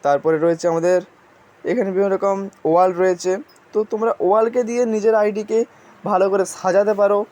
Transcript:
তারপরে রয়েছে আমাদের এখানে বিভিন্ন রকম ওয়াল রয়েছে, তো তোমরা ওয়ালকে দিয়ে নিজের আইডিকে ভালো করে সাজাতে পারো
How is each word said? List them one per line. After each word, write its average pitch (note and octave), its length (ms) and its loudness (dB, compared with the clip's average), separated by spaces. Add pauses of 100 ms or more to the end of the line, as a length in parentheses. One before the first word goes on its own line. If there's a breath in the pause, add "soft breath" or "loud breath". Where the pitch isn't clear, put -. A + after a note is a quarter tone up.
তারপরে D3+ 360 0
রয়েছে E3 300 0
আমাদের F3 340 0 (600)
এখানে G3 260 -2
বিভিন্ন F#3+ 240 0
রকম G3 340 -4 (160)
ওয়াল F3+ 280 4
রয়েছে, F#3 460 0 (340)
তো G#3+ 120 -2
তোমরা A3 360 -2
ওয়ালকে A3+ 420 2
দিয়ে A#3+ 240 -2
নিজের A3 280 0
আইডিকে G#3+ 500 0 (400 loud breath)
ভালো F#3+ 260 0
করে F#3+ 160 0
সাজাতে G3+ 480 0
পারো G3+ 380 2